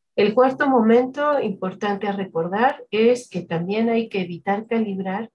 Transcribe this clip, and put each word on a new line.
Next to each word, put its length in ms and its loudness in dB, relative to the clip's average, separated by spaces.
El 180 2
cuarto 360 4
momento 720 2
importante 680 -4
a 60 -4
recordar 760 -2
es 400 2
que 120 -6
también 480 -2
hay 180 0
que 140 -4
evitar 440 -4
calibrar 680 -4